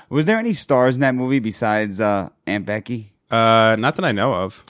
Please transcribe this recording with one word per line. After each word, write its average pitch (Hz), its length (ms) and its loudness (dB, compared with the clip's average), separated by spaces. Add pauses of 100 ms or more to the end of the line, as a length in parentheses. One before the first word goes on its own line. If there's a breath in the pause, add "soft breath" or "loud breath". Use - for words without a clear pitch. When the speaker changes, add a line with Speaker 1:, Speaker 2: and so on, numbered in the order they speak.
(100)
Speaker 1:
Was 151 160 -2
there 220 120 2
any 226 140 -2
stars 127 440 2
in 131 60 -2
that 131 120 2
movie 127 260 0
besides, 107 600 -2
uh, 101 280 0 (180)
Aunt 101 200 -4
Becky? 107 460 -8 (180)
Speaker 2:
Uh, 113 480 4
not 131 180 -2
that 190 80 -4
I 139 80 0
know 107 220 -2
of. 95 360 -6